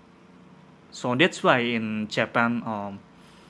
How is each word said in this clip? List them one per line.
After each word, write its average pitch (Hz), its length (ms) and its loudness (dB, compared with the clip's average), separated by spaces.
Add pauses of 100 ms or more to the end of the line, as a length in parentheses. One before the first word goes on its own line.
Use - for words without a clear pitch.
(920)
so - 240 -4
that's 175 300 2
why 147 160 6
in 110 480 -2
Japan, 117 580 0
um, 101 320 -6 (520)